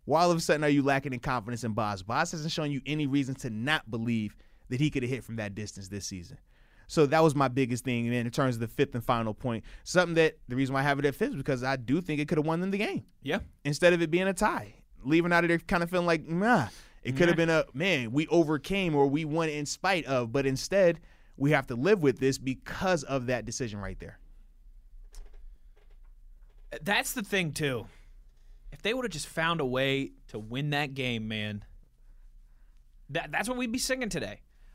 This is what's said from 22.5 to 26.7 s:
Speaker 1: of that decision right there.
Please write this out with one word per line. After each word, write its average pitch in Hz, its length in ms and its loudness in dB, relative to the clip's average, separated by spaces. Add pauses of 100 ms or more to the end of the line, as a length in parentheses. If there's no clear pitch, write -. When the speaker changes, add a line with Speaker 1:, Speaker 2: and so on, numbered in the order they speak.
Speaker 1:
of 127 240 -4
that 120 180 -2
decision 110 340 -6
right 95 200 -8
there. 90 200 -14 (2500)